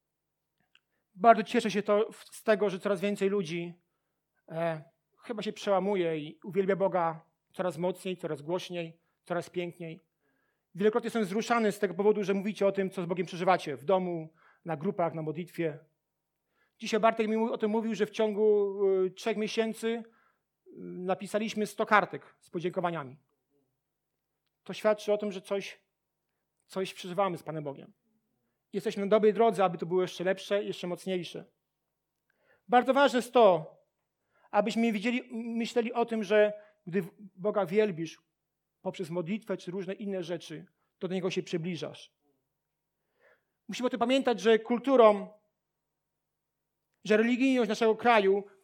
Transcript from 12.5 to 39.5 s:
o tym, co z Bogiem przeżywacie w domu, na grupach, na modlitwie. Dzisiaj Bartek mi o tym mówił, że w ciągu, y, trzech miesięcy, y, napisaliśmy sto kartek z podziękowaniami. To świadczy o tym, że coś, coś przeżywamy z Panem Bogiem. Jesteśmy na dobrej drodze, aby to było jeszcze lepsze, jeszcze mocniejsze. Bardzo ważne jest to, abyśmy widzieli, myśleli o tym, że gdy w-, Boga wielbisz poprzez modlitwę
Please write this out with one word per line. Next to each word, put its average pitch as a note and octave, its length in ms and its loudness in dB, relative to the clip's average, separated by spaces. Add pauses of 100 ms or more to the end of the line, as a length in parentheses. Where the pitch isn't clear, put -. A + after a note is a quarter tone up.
o G3 60 2
tym, G3 180 -2
co F#3 120 -8
z E3 40 -4
Bogiem F3 200 -4
przeżywacie F3 500 0
w B2 80 -14
domu, F3 480 0 (320)
na E3 120 -6
grupach, E3 380 -2
na E3 80 -8
modlitwie. D#3 560 -6 (1000)
Dzisiaj A3 220 -2
Bartek A3+ 280 2
mi A3 80 0
o A3 220 -2
tym A3 120 -2
mówił, A3 240 -2
że G3+ 120 -2
w G#3 40 -6
ciągu, G#3 680 2 (280)
y, F#3 40 -2
trzech G#3+ 260 -4
miesięcy, A3 520 -2
y, A#3 140 -4 (800)
napisaliśmy F#3+ 840 -4
sto G#3+ 200 -4
kartek F#3+ 540 0
z - 100 -20
podziękowaniami. E3+ 640 -4 (1500)
To - 80 -12
świadczy G#3 400 0
o G#3 60 0
tym, G#3 140 -6
że F#3 80 -10
coś, G3 400 -8 (840)
coś F#3+ 280 -8
przeżywamy F3+ 440 -2
z - 40 -18
Panem D#3 220 -8
Bogiem. - 280 -14 (800)
Jesteśmy G3+ 320 -4
na G3 60 0
dobrej G#3+ 220 6
drodze, G3+ 320 4
aby F3 140 0
to F3+ 80 -6
było F3+ 160 2
jeszcze F3 220 -4
lepsze, G3 400 -2
jeszcze F#3+ 220 -8
mocniejsze. F3 580 -6 (1200)
Bardzo A#3+ 260 4
ważne B3+ 240 4
jest - 140 -4
to, F#3 440 6 (760)
abyśmy A3 420 0
widzieli, A3 300 -2 (100)
myśleli A#3 600 -4
o A#3 140 -2
tym, A3 180 -4
że G#3 280 4 (340)
gdy F3+ 160 -2
w-, E3 80 -8 (260)
Boga G3 300 -2
wielbisz E3+ 520 -2 (640)
poprzez F#3 280 -8
modlitwę F3+ 460 -4